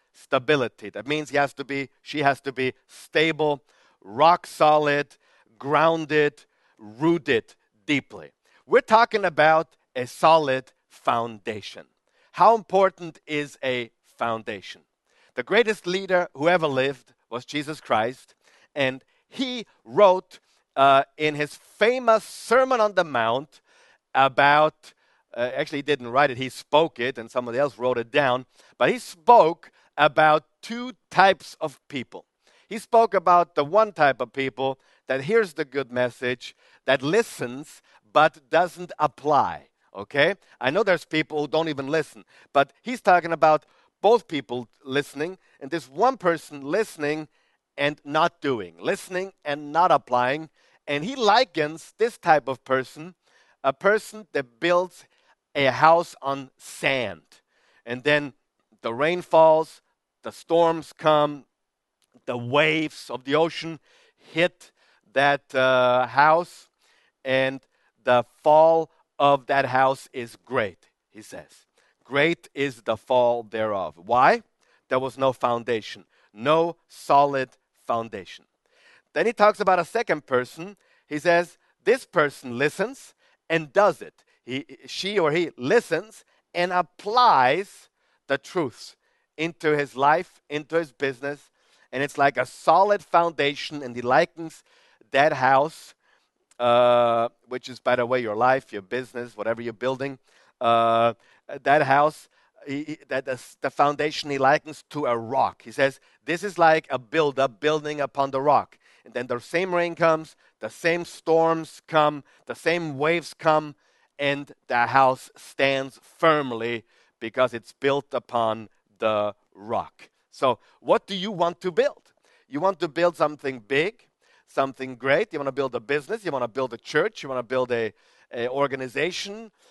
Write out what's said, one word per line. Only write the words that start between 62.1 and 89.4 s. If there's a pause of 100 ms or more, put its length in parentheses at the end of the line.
the
waves
of
the
ocean (380)
hit (440)
that,
uh,
house, (560)
and (400)
the (180)
fall (280)
of
that
house
is
great, (180)
he
says. (380)
"Great
is
the
fall
thereof."
Why? (460)
There
was
no
foundation, (300)
no (100)
solid (360)
foundation. (720)
Then
he
talks
about
a
second
person. (300)
He
says, (260)
"This
person
listens (340)
and
does
it." (200)
He, (200)
she
or
he
listens (260)
and
applies (380)
the
truths (420)
into